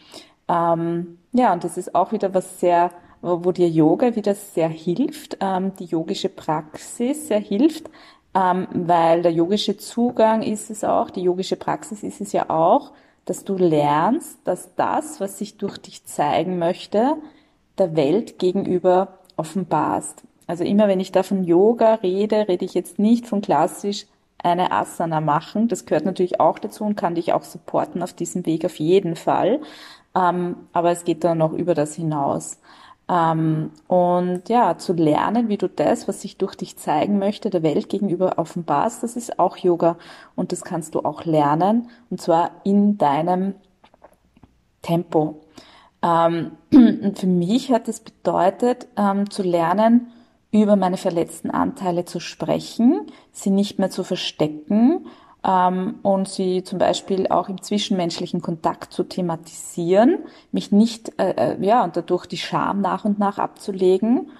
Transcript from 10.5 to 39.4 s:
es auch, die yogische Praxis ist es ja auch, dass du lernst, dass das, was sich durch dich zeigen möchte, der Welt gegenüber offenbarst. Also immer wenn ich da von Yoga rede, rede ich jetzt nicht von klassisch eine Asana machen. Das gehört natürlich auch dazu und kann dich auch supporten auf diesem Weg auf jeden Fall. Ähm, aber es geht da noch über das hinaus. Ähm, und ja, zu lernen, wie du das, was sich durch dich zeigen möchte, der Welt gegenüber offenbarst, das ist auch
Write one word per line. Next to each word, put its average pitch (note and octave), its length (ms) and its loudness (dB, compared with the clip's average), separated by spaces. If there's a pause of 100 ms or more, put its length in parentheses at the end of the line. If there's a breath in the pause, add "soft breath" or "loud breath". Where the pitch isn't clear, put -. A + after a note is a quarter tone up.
es G#3+ 140 -12
auch, - 260 0
die G3 120 -8
yogische F3+ 340 -2
Praxis - 480 -8
ist F#3+ 180 -10
es G3 120 -10
ja - 160 0
auch, F3+ 420 2 (340 soft breath)
dass - 200 -8
du G3 100 -4
lernst, E3 880 0
dass - 320 -6
das, A#3+ 440 -2
was G3+ 180 -8
sich - 200 -10
durch G3+ 200 -8
dich - 280 -20
zeigen E3 540 -2
möchte, G#3 560 0 (640 loud breath)
der F#3 180 0
Welt D#3+ 440 0
gegenüber F#3 800 0 (180)
offenbarst. D#3+ 840 -4 (220)
Also E3+ 180 -4
immer G#3 240 4
wenn F#3+ 120 2
ich F#3+ 120 -6
da F#3 120 2
von F#3+ 200 -2
Yoga A3 520 4
rede, G#3 520 0
rede F#3 180 -2
ich - 80 -8
jetzt - 260 -4
nicht A3+ 280 2
von G3+ 140 -2
klassisch F3+ 680 -2 (300)
eine F3 360 0
Asana E3 480 -2
machen. D#3 480 0
Das - 160 -6
gehört D#3 200 0
natürlich F#3 360 -2
auch E3 180 2
dazu G#3+ 240 -10
und G#3 120 -2
kann E3+ 200 -2
dich E3 160 -2
auch D#3+ 120 0
supporten E3 600 -6
auf F3+ 100 -8
diesem F3 320 -6
Weg E3 200 -2
auf F3+ 120 -6
jeden E3+ 380 2
Fall. E3+ 460 0 (540 loud breath)
Ähm, F3 420 0 (160)
aber F3 180 2
es F3 140 -4
geht E3 180 -2
da E3+ 100 4
noch D#3+ 200 0
über F3 200 0
das D3+ 220 -4
hinaus. D#3 640 -4 (500 loud breath)
Ähm, D#3+ 640 0 (160)
und F3+ 600 2
ja, A3 300 2
zu - 160 -2
lernen, F#3 560 2
wie G3+ 80 -2
du F#3 100 -2
das, - 400 0
was G3+ 140 -6
sich - 160 -14
durch G3 180 -4
dich - 220 -12
zeigen F#3+ 420 0
möchte, G#3 300 -2
der F3 140 -2
Welt D#3+ 260 0
gegenüber G3 480 -2
offenbarst, E3 680 -2
das A#3 140 -8
ist - 220 -8
auch F3+ 180 0